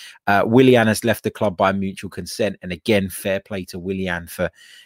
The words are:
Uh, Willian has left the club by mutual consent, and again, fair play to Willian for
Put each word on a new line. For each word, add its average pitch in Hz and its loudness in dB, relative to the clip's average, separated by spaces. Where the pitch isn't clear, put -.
Uh, 101 4
Willian 120 6
has 107 0
left 113 -2
the 110 -2
club 101 -4
by 98 2
mutual 98 -6
consent, 95 -6
and 92 -10
again, 98 0
fair 98 -4
play 98 -10
to - -14
Willian 90 -6
for 85 -6